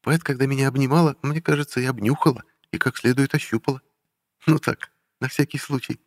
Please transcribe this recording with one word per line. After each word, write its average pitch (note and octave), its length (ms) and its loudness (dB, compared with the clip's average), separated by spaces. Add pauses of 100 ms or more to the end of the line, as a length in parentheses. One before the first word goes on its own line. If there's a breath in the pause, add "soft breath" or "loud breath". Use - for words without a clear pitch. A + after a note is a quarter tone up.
Пэт, D#3+ 240 0
когда C3+ 220 0
меня C3+ 220 0
обнимала, C#3 540 2
мне D3+ 200 -2
кажется, D3 380 -2
и B2 40 -2
обнюхала, B2+ 600 0 (260)
и - 80 -6
как - 180 0
следует C3 380 0
ощупала. - 480 -4 (640)
Ну D#3 120 4
так, - 320 -4 (300)
на C3 80 -4
всякий C#3 300 -4
случай. C3 480 -8